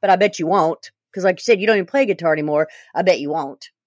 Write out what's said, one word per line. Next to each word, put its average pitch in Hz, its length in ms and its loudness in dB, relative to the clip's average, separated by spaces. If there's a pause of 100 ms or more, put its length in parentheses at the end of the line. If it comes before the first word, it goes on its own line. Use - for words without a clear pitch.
but 196 80 0
I 185 80 4
bet 202 200 0
you 165 100 -4
won't. 170 440 0 (220)
'Cause 185 100 -8
like 185 160 0
you - 40 -16
said, 208 180 2
you 214 60 0
don't 220 100 2
even 185 80 -2
play 269 200 0
guitar 165 280 -2
anymore. 151 340 -2 (260)
I 170 100 -4
bet 170 180 2
you 143 80 -6
won't. 147 400 -8 (180)